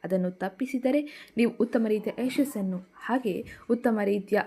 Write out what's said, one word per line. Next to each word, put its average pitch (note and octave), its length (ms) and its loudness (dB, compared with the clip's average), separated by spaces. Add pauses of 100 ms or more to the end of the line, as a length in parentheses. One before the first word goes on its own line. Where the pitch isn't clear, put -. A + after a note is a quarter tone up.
ಅದನ್ನು F#3 280 0 (120)
ತಪ್ಪಿಸಿದರೆ C4 580 0 (360)
ನೀವು A#3 240 4
ಉತ್ತಮ A3+ 260 2
ರೀತಿಯ G#3+ 320 0
ಯಶಸ್ಸನ್ನು A3+ 600 -2 (280)
ಹಾಗೆ A#3 280 0 (360)
ಉತ್ತಮ A#3 340 2
ರೀತಿಯ G3+ 420 2